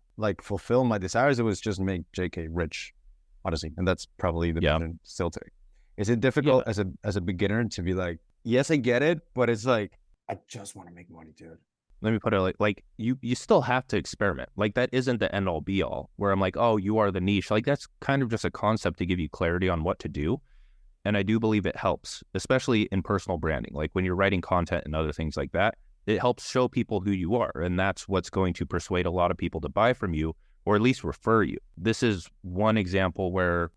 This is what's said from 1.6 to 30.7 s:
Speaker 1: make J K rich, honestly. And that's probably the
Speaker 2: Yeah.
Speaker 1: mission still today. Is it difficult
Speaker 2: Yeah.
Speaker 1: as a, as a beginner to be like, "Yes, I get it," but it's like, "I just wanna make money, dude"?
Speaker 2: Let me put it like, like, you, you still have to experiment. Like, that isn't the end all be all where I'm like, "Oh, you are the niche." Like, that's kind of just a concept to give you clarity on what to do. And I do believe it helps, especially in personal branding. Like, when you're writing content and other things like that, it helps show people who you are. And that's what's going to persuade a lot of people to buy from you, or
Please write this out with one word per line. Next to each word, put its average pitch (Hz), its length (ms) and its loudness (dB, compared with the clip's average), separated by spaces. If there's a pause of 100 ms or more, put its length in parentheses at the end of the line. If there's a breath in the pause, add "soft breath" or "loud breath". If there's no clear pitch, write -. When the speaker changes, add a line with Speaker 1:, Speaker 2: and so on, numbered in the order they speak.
Speaker 1:
make 95 320 -2
J 90 160 -2
K 82 180 -8
rich, 82 460 -6 (500)
honestly. 80 320 -4
And 90 100 -4
that's 90 200 0 (120)
probably 85 360 0
the 82 80 -2
Speaker 2:
Yeah. 80 160 4
Speaker 1:
mission 82 260 -6
still - 260 -4
today. - 200 -12 (480)
Is 104 100 -2
it 117 140 2
difficult 131 440 4
Speaker 2:
Yeah. - 40 -2
Speaker 1:
as 104 100 -2
a, 101 60 0 (180)
as 101 140 -2
a 98 40 2
beginner 101 460 0
to - 140 -8
be 90 120 -2
like, 90 260 -4 (260)
"Yes, 123 260 2
I 156 60 6
get 123 260 2
it," 165 160 2 (140)
but 123 160 2
it's 110 160 -2
like, 113 340 0 (300)
"I 104 180 -8
just 101 300 -16
wanna 90 140 -20
make 87 180 -20
money, 80 260 -20
dude"? 85 220 -20 (420)
Speaker 2:
Let 110 140 0
me 107 60 0
put 110 140 0
it 98 60 4
like, 95 180 0
like, 104 280 0 (100)
you, 123 260 -2
you 120 140 -2
still 175 280 4
have 123 240 0
to 107 100 -2
experiment. 85 580 -2
Like, 101 200 -2
that 123 180 2
isn't 123 260 0
the 98 160 -2
end 98 140 0
all 80 100 -2
be 92 240 0
all 62 320 -6
where 101 160 0
I'm 98 80 2
like, 95 160 0
"Oh, 113 220 4
you 104 220 0
are 101 120 2
the 92 80 -4
niche." 95 320 2
Like, 113 140 2
that's 143 200 0 (140)
kind 139 240 0
of 120 60 -2
just 113 160 -2
a 90 40 -2
concept 104 500 0
to 95 60 -2
give 90 140 0
you 78 80 -2
clarity 90 400 0
on 85 160 0
what 90 160 -2
to - 80 -8
do. 76 320 -2 (640)
And 104 140 0
I 101 60 0
do 110 140 2
believe 107 280 2
it - 100 -2
helps, - 480 -4 (100)
especially 117 500 2 (100)
in 95 100 0
personal 95 360 -2
branding. 76 340 -4
Like, 78 180 -4
when 92 140 0
you're 90 100 0
writing 98 240 2
content 87 460 0
and 76 100 -6
other 78 160 0
things 78 240 -6
like 67 160 -4
that, 98 240 2 (320)
it 101 120 2
helps 123 300 0
show 127 180 2
people 110 320 -2
who 98 120 0
you 92 240 0
are. 117 160 0 (100)
And 90 180 0
that's 95 280 -2
what's 92 240 -2
going 92 240 2
to 85 100 -4
persuade 90 400 -2
a 87 60 0
lot 90 180 2
of 87 80 -2
people 82 240 -4
to - 80 -6
buy 113 240 2
from 92 220 -4
you, 78 200 -2 (300)
or 104 100 4